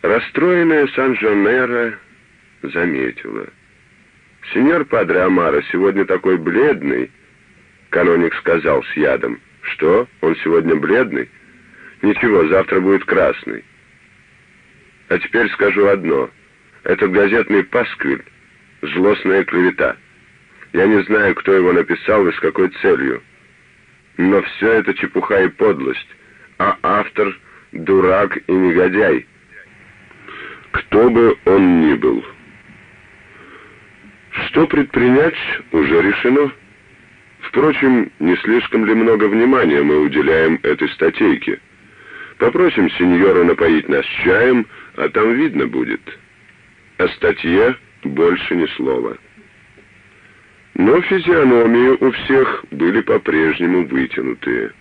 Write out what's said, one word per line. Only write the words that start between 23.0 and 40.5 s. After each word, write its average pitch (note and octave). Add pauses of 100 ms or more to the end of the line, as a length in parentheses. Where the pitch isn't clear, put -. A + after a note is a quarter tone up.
Но F#2+
всё -
это G2+
чепуха F#2+
и F2+
подлость, D2 (500)
а G2
автор — G2+ (360)
дурак F#2+
и F2
негодяй. F#2 (1400)
Кто A#2
бы A#2
он F#2
ни D2+
был. A#1+ (2000)
Что -
предпринять, C3+ (360)
уже D#2+
решено. B2+ (880)
Впрочем, C3
не E2
слишком A2
ли A2
много A2
внимания G#2+
мы D2+
уделяем D2+